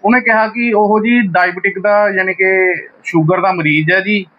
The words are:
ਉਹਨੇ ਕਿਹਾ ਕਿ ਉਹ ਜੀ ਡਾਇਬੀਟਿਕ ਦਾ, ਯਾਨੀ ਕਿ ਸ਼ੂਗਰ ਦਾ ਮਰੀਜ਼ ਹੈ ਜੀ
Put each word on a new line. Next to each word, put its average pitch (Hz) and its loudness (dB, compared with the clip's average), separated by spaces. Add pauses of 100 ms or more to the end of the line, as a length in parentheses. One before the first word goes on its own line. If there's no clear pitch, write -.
ਉਹਨੇ 240 2
ਕਿਹਾ 220 2
ਕਿ 233 -4
ਉਹ 208 2
ਜੀ 240 2
ਡਾਇਬੀਟਿਕ 180 -2
ਦਾ, 208 2
ਯਾਨੀ 190 -2
ਕਿ 190 0 (300)
ਸ਼ੂਗਰ 170 0
ਦਾ 185 0
ਮਰੀਜ਼ 156 0
ਹੈ 190 2
ਜੀ 196 -2 (120)